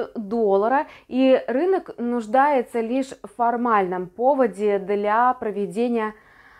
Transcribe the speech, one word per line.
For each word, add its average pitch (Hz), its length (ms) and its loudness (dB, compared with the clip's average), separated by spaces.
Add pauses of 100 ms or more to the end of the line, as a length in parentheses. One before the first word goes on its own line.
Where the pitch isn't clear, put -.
(160)
доллара, 226 680 2 (200)
и 262 400 4
рынок 339 520 -2
нуждается 240 840 0
лишь 254 320 -2 (100)
в 220 140 -18
формальном 220 720 0
поводе 214 720 0
для 208 540 0
проведения 214 800 -4 (460)